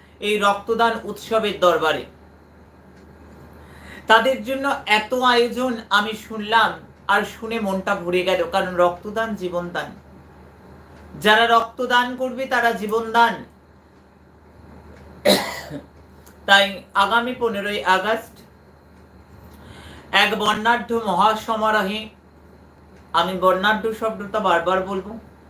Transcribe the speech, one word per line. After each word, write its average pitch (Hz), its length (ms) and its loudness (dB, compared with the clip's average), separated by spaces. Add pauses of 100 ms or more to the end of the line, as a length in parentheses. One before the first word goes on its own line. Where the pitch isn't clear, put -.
(200)
এই 208 180 -2
রক্তদান 220 680 0
উৎসবের 208 560 -4
দরবারে।" 156 440 2 (2000)
তাদের 226 380 4
জন্য 269 320 -4 (100)
এত 214 280 0
আয়োজন 247 640 2 (140)
আমি 208 220 2 (160)
শুনলাম, 214 440 0 (360)
আর 208 140 2
শুনে 220 380 -8
মনটা 196 340 -2
ভরে 180 280 -2
গেল, 175 300 0
কারণ 185 220 -2
রক্তদান 202 600 0
জীবনদান। 175 580 -6 (1300)
যারা 220 260 6
রক্তদান 240 720 2
করবে 254 300 -6
তারা 233 260 2
জীবনদান। 220 720 0 (3000)
তাই 196 360 4 (120)
আগামী 233 440 0
পনেরোই 208 460 -4
আগস্ট 190 540 0 (1700)
এক 202 260 2
বর্ণাঢ্য 214 560 0
মহাসমারোহে, 214 1120 0 (1040)
আমি 180 260 0
বর্ণাঢ্য 196 560 2
শব্দটা 214 460 -4
বারবার 185 420 2
বলবো, 196 360 -8 (320)